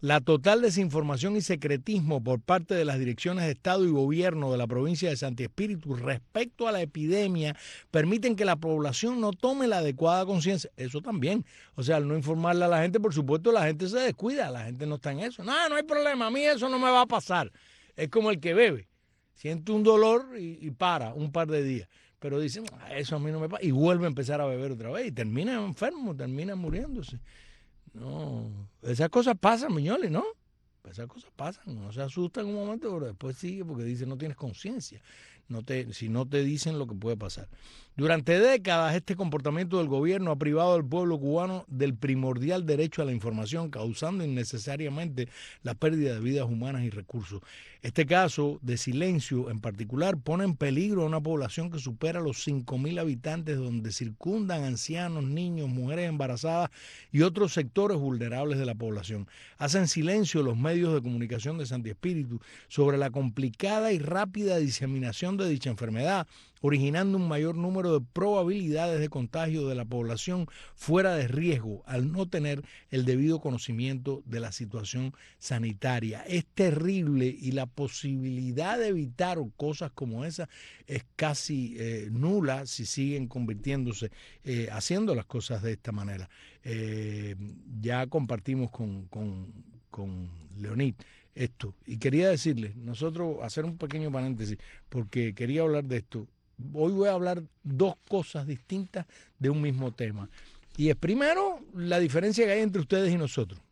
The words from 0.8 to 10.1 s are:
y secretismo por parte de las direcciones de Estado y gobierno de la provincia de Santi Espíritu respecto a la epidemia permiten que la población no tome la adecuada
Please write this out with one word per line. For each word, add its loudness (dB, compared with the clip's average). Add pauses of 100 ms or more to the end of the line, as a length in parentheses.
y 2
secretismo 0
por 0
parte 2
de 2
las 0
direcciones -2
de 0
Estado 2
y 4
gobierno 2
de 2
la 0
provincia 0
de 0
Santi -4
Espíritu -4
respecto -4
a 0
la 0
epidemia 0 (360)
permiten 4
que 2
la 4
población 0
no 2
tome 2
la 4
adecuada 4